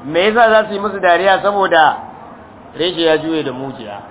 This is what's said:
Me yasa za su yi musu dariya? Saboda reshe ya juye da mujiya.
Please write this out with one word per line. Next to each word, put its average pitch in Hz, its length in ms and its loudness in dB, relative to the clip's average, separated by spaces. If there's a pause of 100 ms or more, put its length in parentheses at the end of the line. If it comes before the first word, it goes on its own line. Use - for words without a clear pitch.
Me 156 240 -2
yasa 226 240 4
za 220 160 6
su 202 60 -10
yi 202 60 -6
musu 202 200 -6
dariya? 180 420 2
Saboda 185 560 2 (800)
reshe 165 240 -4
ya 160 160 2
juye 156 260 -4
da 131 80 -6
mujiya. 120 460 -12 (140)